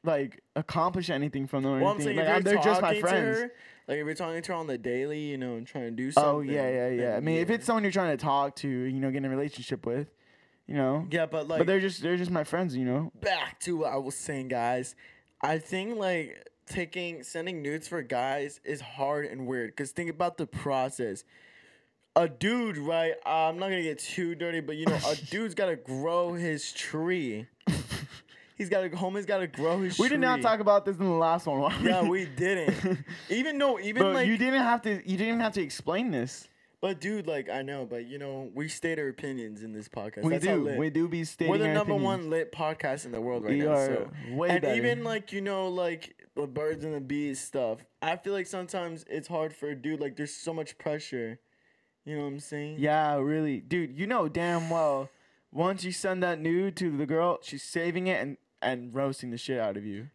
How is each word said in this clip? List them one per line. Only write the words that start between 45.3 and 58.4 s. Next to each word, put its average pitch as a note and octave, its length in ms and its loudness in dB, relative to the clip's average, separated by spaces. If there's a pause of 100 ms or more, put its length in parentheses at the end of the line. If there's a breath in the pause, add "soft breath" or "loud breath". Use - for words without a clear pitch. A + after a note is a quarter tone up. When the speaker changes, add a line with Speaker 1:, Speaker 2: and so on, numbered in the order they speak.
Speaker 2:
you G3 100 -4
know, F#3+ 280 0
like, E3+ 460 -2 (200)
the D3 120 -2
birds D3+ 360 -2
and D#3 100 -4
the C#3+ 80 -4
bees C#3+ 380 -2
stuff, A#2 400 -2 (220)
I E3 160 0
feel G3+ 160 -4
like F#3 140 -2
sometimes F3 640 -6
it's D3 200 -6
hard D#3 240 -2
for D3 160 -6
a D3 60 -4
dude. C#3+ 260 -4
Like, C#3 160 -4
there's D3 160 -6
so E3 200 -6
much D#3 240 -6
pressure. B2+ 600 -6 (640)
You D3+ 140 -8
know D3 60 -4
what C#3+ 40 -4
I'm C#3+ 140 -8
saying? D3 380 -8
Speaker 1:
Yeah, D3+ 400 2
really. D3 420 0
Dude, C#3+ 360 -2
you F#3 100 -2
know G#3+ 220 2
damn E3+ 400 0
well, D3 400 2 (420 soft breath)
once F3+ 340 0
you F#3 80 -2
send F#3 300 0
that F3 180 2
nude F3 360 2
to E3+ 200 0
the D3 80 0
girl, D#3+ 360 2
she's C#3 220 -12
saving F3 440 0
it D#3 140 2
and, C#3 160 -4 (240)